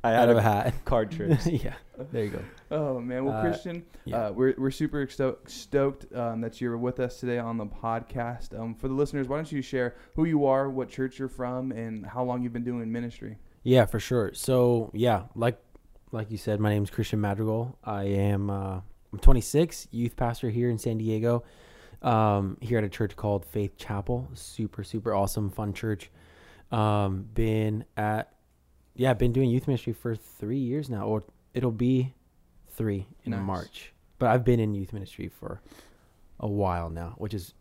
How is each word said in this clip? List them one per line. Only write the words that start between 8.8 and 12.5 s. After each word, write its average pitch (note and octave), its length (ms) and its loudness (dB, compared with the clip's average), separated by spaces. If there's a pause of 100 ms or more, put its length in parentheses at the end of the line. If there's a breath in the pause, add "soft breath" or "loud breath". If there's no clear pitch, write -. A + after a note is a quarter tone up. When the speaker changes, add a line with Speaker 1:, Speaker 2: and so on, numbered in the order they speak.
Speaker 3:
the C3 80 0
listeners, C#3+ 320 0
why C#3 100 -2
don't D#3 140 -6
you C#3 120 -2
share B2 340 -2 (180 soft breath)
who D#3+ 120 2
you D3 200 2
are, C3+ 240 4
what B2+ 180 -4
church C3 300 -6
you're C3+ 100 -4
from, B2+ 440 -6
and A2 340 -8
how A#2+ 160 -4
long B2 200 -2
you've A#2+ 100 -4